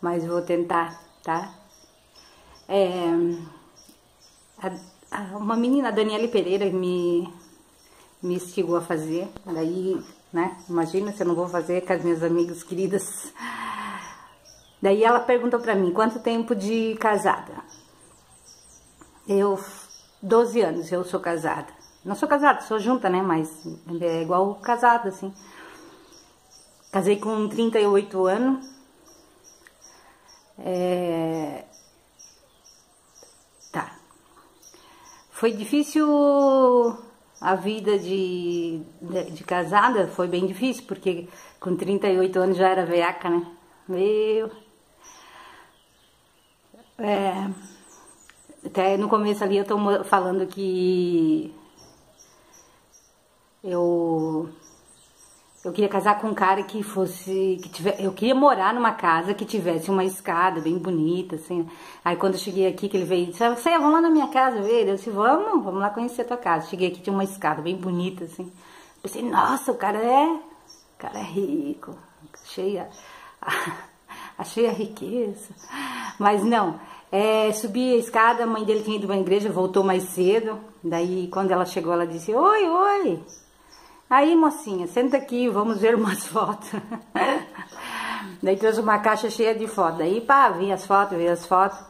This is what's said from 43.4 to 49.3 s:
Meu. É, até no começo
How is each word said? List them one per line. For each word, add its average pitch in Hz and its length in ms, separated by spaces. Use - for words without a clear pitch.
Meu. 214 640
É, 196 500
até 196 320
no 202 140
começo 208 340